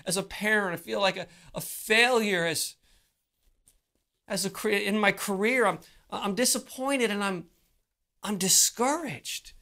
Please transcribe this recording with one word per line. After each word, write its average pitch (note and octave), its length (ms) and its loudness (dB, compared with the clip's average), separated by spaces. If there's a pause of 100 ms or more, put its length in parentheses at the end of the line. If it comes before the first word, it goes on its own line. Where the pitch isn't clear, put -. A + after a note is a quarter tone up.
as F3+ 100 -2
a F#3+ 60 -2
parent. G3+ 520 0
I - 20 -6
feel G#3+ 240 -6
like F#3+ 160 2
a, F3+ 100 -10 (300)
a - 40 -4
failure A3 840 2
as, - 300 -4 (1500)
as F#3+ 160 -4
a G3 60 -2
cre-, G3 180 -6
in G#3 280 0
my G#3 140 4
career. G#3 560 0
I'm, F3+ 140 0 (280)
I'm G3+ 280 -4
disappointed B3+ 720 0
and G3+ 140 -2
I'm, F#3 220 -4 (760)
I'm G#3 160 -4
discouraged." A#3+ 1200 0